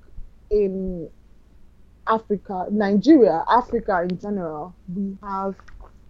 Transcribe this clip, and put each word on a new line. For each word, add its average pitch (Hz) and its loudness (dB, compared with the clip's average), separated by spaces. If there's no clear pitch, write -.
in 190 -2
Africa, 208 -4
Nigeria, 208 4
Africa 214 0
in 180 -4
general, 180 -8
we 196 -6
have, 196 -6